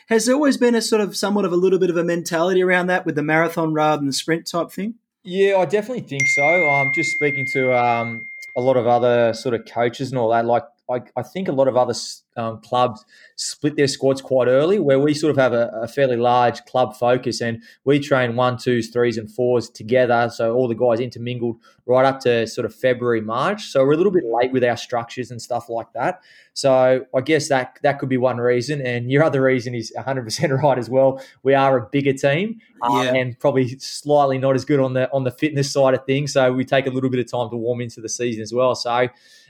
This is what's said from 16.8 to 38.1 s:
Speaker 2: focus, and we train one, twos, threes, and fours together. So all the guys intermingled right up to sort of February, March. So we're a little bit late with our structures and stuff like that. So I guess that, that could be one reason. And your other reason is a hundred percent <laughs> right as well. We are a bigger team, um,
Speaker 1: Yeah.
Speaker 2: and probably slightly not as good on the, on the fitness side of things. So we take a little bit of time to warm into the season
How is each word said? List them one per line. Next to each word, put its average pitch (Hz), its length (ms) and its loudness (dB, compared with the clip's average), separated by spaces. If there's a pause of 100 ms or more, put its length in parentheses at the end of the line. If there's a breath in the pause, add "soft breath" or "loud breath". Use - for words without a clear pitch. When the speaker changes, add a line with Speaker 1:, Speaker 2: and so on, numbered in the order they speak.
Speaker 2:
focus, 123 440 0
and 117 200 -4 (240 loud breath)
we 143 140 4
train 127 380 0
one, 123 200 0
twos, 117 340 -2
threes, 120 280 0
and 110 100 -10
fours 123 400 0
together. 120 640 0
So 113 220 -2
all 127 140 2
the 117 80 -2
guys 117 240 2
intermingled 120 580 -6 (280 soft breath)
right 127 180 4
up 135 160 2
to 117 260 0
sort 113 200 -6
of 107 80 -8
February, 120 460 0
March. 135 460 -4
So 135 180 2
we're 143 100 4
a - 20 0
little 185 160 2
bit 165 140 2
late 120 260 -2
with 127 100 0
our 120 140 2
structures 120 560 -8
and 113 100 -14
stuff 117 260 -8
like 113 260 -8
that. 151 260 -4 (320 soft breath)
So 131 520 4 (100)
I 131 60 2
guess 143 280 0
that, 127 340 -2
that 139 160 2
could 139 100 -6
be 131 80 0
one 123 220 0
reason. 123 420 0
And 123 300 -4
your 143 140 4
other 135 180 2
reason 127 320 0
is 113 220 -8
a 113 60 -8
hundred 131 220 -6
percent 131 280 -2
<laughs> 135 100 0
right 131 160 4
as 113 100 -6
well. 135 320 2 (220 loud breath)
We 135 120 2
are 135 240 4
a 117 120 -6
bigger 139 220 0
team, 147 480 -2 (220 soft breath)
um, 120 220 0
Speaker 1:
Yeah. 127 100 0
Speaker 2:
and 127 260 -2
probably 131 380 0
slightly 143 600 0
not 135 160 0
as 127 100 -2
good 147 160 2
on 131 120 0
the, 127 200 -2
on 135 120 -2
the 123 60 -2
fitness 139 420 -4
side 131 220 4
of 123 100 -2
things. 139 280 -2
So 127 200 2
we 127 120 0
take 135 220 0
a 131 40 -4
little 131 200 -2
bit 123 100 -2
of 117 100 -6
time 120 200 -4
to 120 60 -8
warm 117 240 -4
into 120 200 -10
the 110 80 -10
season 117 340 -4